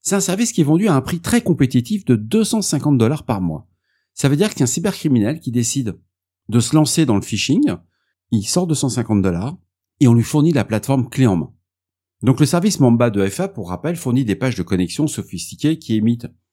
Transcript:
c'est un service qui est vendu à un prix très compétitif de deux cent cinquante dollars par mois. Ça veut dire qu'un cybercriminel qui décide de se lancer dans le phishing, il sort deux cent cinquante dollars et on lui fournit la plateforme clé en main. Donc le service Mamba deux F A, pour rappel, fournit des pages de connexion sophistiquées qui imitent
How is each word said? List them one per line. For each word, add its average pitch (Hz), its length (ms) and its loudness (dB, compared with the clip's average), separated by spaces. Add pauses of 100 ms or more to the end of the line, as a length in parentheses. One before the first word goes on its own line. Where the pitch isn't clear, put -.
c'est - 140 -4
un 202 60 2
service 196 320 -2
qui - 80 0
est 156 40 6
vendu 165 240 2
à 165 60 4
un 131 60 4
prix 170 200 -4
très 233 200 0
compétitif 143 640 0
de 127 100 4
deux 113 300 0
cent 220 160 -2
cinquante 147 380 0
dollars 120 260 0
par 107 160 -4
mois. 80 280 -6 (440)
Ça - 160 -2
veut 139 80 2
dire 208 180 0
qu'un 131 120 0
cybercriminel 156 760 -2
qui 131 100 -8
décide 117 480 -4 (520)
de 117 100 4
se 123 160 0
lancer 156 300 2
dans 113 100 2
le 92 60 0
phishing, 135 520 0 (560)
il 107 140 0
sort 180 220 0
deux 156 80 0
cent 135 160 -2
cinquante 113 320 0
dollars 95 340 -2 (440)
et 139 80 6
on 117 60 8
lui 117 80 4
fournit 151 300 2
la 147 120 0
plateforme 117 440 -2
clé 131 180 2
en 98 100 4
main. 82 160 -6 (720)
Donc 135 180 2
le 151 60 4
service 175 340 0
Mamba 120 300 4
deux 98 180 0
F 98 120 -8
A, 190 80 -4
pour 95 200 -12
rappel, 139 280 -6
fournit 131 280 -2
des 104 100 0
pages 123 220 -4
de 92 60 -6
connexion 92 440 -2
sophistiquées - 720 -6
qui 110 180 -4
imitent 113 320 0 (240)